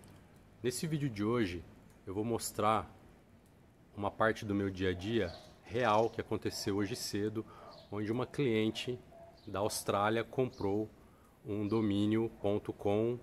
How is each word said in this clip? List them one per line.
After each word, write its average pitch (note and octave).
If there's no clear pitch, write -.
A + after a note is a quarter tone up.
nesse B2
vídeo D3
de G#2
hoje G#2
eu F#2+
vou G#2+
mostrar G#2
uma G2+
parte A2
do G2+
meu G2
dia F#2
a -
dia F#2+
real A2+
que -
aconteceu G#2
hoje G#2
cedo, G#2+
onde G#2
uma A#2+
cliente A2+
da F#2+
Austrália G#2+
comprou G#2+
um G#2
domínio G#2+
ponto G#2
com A2+